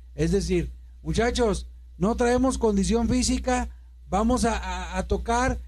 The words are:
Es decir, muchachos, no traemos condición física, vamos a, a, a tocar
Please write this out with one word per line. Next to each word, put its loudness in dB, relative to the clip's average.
Es 0
decir, 0
muchachos, 0
no 2
traemos 2
condición 2
física, 0
vamos 2
a, 2
a, -6
a -2
tocar 0